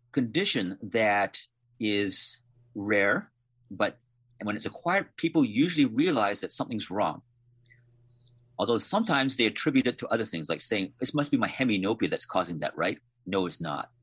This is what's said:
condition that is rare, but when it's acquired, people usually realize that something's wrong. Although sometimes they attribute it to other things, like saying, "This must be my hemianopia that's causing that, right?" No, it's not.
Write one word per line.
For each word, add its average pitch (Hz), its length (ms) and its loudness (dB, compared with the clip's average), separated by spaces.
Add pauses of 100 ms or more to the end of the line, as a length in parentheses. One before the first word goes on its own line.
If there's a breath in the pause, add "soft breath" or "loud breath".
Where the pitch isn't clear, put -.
(120)
condition 117 640 0 (140)
that 104 460 2 (400)
is 101 640 -2 (320)
rare, 101 560 2 (400)
but 98 280 -2 (440)
when 104 140 -2
it's - 100 -6
acquired, - 500 -4
people 160 280 2
usually 143 420 2
realize 113 540 2
that - 120 -8
something's - 380 -6
wrong. 92 320 -2 (1400 soft breath)
Although 113 200 2
sometimes 143 580 0
they 120 100 4
attribute 131 400 2
it 123 120 0
to - 100 -8
other 113 180 0
things, 80 240 -4
like 78 100 -2
saying, 98 380 -2
"This - 160 -4
must 143 160 0
be 135 80 4
my 104 100 0
hemianopia 101 600 0
that's - 160 -4
causing 87 320 -2
that, 73 180 -6
right?" 92 220 -2 (280)
No, 92 200 0
it's 82 140 -8
not. 76 300 -6 (120)